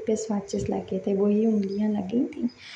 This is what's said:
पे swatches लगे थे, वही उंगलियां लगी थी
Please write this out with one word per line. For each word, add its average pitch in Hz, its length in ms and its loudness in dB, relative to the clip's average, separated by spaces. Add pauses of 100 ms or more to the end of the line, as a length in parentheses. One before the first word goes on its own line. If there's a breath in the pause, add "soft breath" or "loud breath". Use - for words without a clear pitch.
पे 220 100 2
swatches 202 540 -2
लगे 190 280 -4
थे, 196 160 0
वही 208 320 4
उंगलियां 208 440 2
लगी 208 340 0
थी - 240 -4 (280 loud breath)